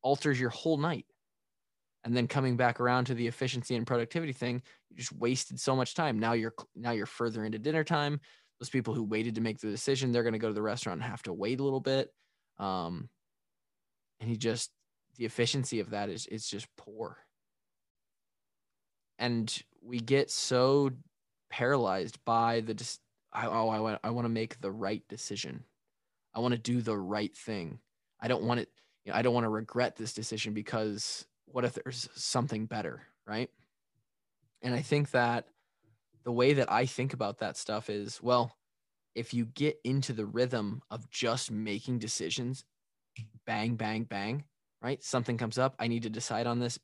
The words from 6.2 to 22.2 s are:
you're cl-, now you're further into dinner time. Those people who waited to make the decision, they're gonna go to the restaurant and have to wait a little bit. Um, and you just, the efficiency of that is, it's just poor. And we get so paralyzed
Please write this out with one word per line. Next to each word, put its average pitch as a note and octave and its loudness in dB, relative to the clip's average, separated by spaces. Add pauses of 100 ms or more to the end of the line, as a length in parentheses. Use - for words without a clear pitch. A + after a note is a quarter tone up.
you're A2+ 0
cl-, - -14
now A#2+ -4
you're A2 0
further A2+ -2
into A2 -4
dinner D#3 0
time. D3 0 (380)
Those A#2+ -10
people B2 0
who A#2 0
waited A2 0
to A2 -2
make A2 -2
the G#2+ -4
decision, B2+ 0
they're A#2+ 4
gonna A2+ 2
go A2+ 0
to G#2+ 0
the G#2 -2
restaurant G#2+ -2
and A#2+ -4
have - -10
to F2+ -6
wait A2 0
a C#3 0
little C3+ 2
bit. C3+ 2 (460)
Um, F2+ -4 (1120)
and A2+ -4
you A2+ 0
just, A2+ -2 (460)
the A#2 -2
efficiency A#2+ 0
of G2+ -4
that G2+ -2
is, F#2+ -6
it's A2 -6
just - -8
poor. A2 -12 (2000)
And A#2 2 (240)
we A#2+ -6
get C3+ 4
so C3+ 4 (640)
paralyzed A2+ 2